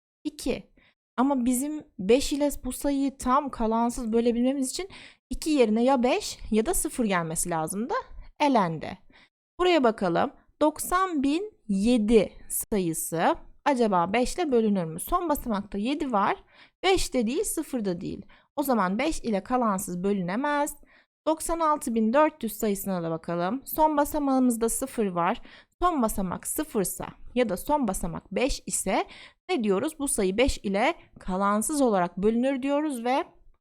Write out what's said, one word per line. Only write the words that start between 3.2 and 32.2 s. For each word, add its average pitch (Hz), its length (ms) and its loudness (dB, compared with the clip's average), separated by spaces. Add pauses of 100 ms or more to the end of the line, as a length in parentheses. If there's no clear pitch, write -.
kalansız 233 600 -2
bölebilmemiz 247 580 2
için 370 180 -8 (420)
iki 311 200 -4
yerine 233 340 4
ya 262 180 4
beş 311 360 -2 (120)
ya 220 160 2
da 349 80 0
sıfır 277 300 -2
gelmesi 170 460 -2
lazımdı. 180 440 -4 (460)
Elendi. 202 580 0 (600)
Buraya 339 260 4
bakalım. 208 480 2 (280)
Doksan 330 600 0
bin 330 300 -2 (160)
yedi 208 640 4 (160)
sayısı 185 880 -2 (280)
acaba 208 480 2
beş 240 220 0
ile 330 180 -2
bölünür 208 320 2
mü? 160 160 -8
Son 349 280 -2
basamakta 208 500 -4
yedi 269 340 -4
var. 220 240 2 (460)
Beş 370 320 2
de 247 120 2
değil, 311 180 -2
sıfır 269 400 -4
da 180 160 -4
değil. - 260 -10 (300)
O 302 60 0
zaman 214 360 2
beş 311 220 -2
ile 202 220 -2
kalansız 196 600 -2
bölünemez. 220 760 -2 (500)
Doksan 320 340 -2
altı 302 340 0
bin 220 180 2
dört 302 300 4
yüz 220 100 -4
sayısına 196 500 -2
da 165 80 -4
bakalım. 175 540 -4
Son 311 320 2
basamağımızda 262 720 2
sıfır 233 380 -4
var. 180 360 0 (400)
Son 349 200 2
basamak 202 440 -2
sıfırsa - 600 -4 (280)
ya 240 140 2
da 185 80 -2
son 285 320 0
basamak 165 440 -4
beş 220 340 0
ise 196 400 -2 (420)
ne 311 160 0
diyoruz? 214 340 0
Bu 277 100 -2
sayı 190 280 0
beş 262 220 2
ile 214 360 0 (240)
kalansız 208 600 0
olarak 190 360 2
bölünür 240 460 0